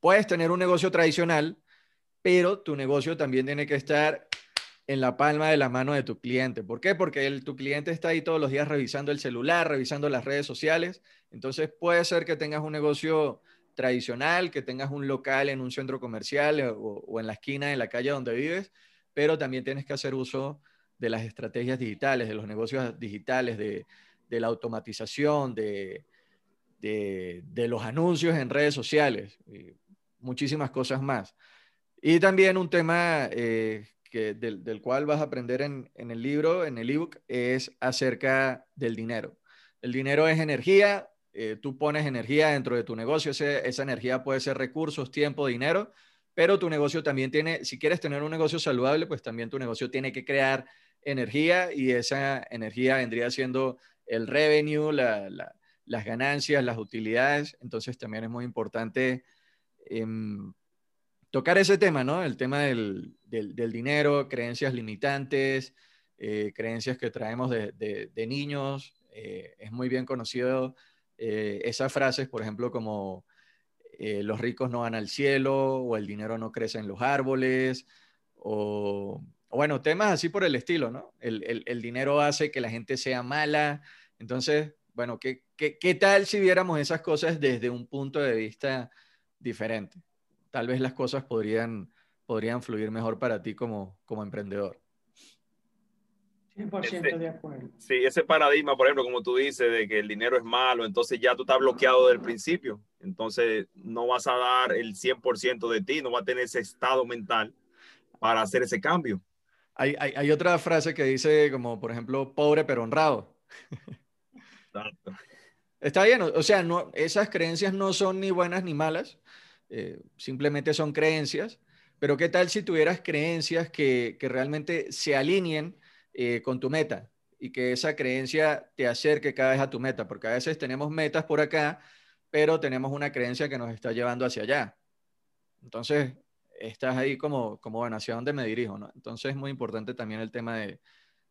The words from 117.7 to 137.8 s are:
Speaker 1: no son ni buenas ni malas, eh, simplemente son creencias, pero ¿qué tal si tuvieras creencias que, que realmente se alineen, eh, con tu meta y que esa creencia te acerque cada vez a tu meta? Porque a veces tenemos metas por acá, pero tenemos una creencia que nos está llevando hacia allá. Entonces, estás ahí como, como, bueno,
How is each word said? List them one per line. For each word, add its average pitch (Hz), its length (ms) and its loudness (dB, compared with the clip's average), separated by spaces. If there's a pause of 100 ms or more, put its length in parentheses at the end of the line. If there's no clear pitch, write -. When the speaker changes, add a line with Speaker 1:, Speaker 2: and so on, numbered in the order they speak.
Speaker 1:
no 196 180 0
son 190 280 0
ni 190 100 0
buenas 180 320 0
ni 170 120 -4
malas, 160 440 -2 (500)
eh, 95 320 -10 (160)
simplemente 143 580 -2
son 151 180 -2
creencias, 156 640 0 (400)
pero 143 180 2
¿qué 165 120 4
tal 175 200 4
si 208 140 -2
tuvieras 170 400 4
creencias 165 680 -2
que, 127 500 2
que 135 80 -2
realmente 147 640 -4
se 139 240 0
alineen, 160 600 0 (400)
eh, 120 260 -2
con 127 180 -4
tu 131 100 -2
meta 151 400 -2 (300)
y 123 100 -10
que 127 220 -2
esa 123 240 -2
creencia 131 800 0
te 131 100 0
acerque 147 480 0
cada 131 160 4
vez 135 100 4
a 139 80 2
tu 131 120 -8
meta? 123 260 -4
Porque 101 220 -8
a 117 60 0
veces 156 220 -2
tenemos 139 320 -6
metas 156 360 -2
por 151 160 0
acá, 151 400 0 (500)
pero 151 300 4
tenemos 135 320 -2
una 143 180 -4
creencia 127 380 -2
que 131 100 -6
nos 117 140 -8
está 117 180 -6
llevando 123 340 -2
hacia 123 200 -2
allá. 127 320 0 (880)
Entonces, 127 480 -2 (460)
estás 127 380 -4
ahí 135 200 0
como, 131 440 -4
como, 113 180 -10
bueno, 117 180 -4